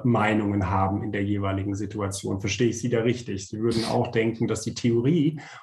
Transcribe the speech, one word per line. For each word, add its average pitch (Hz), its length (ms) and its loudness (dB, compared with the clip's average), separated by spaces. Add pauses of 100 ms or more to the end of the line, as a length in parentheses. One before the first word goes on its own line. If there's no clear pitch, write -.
Meinungen 104 680 2
haben 95 320 2
in 104 100 -6
der 101 120 0
jeweiligen 98 500 0
Situation. 101 640 -4
Verstehe 107 280 2
ich 107 120 -2
Sie 123 100 -2
da 117 100 2
richtig? 113 480 -2
Sie 107 120 -8
würden 113 260 0
auch 117 240 0
denken, 113 380 0
dass 107 140 -2
die - 140 -6
Theorie 139 680 2 (220)